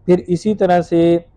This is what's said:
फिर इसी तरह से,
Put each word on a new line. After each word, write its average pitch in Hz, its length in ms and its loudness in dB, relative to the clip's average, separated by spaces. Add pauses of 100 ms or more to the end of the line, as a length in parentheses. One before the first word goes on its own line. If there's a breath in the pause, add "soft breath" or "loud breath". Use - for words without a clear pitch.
फिर 180 140 2
इसी 180 340 -4
तरह 180 260 0
से, 170 440 0 (120)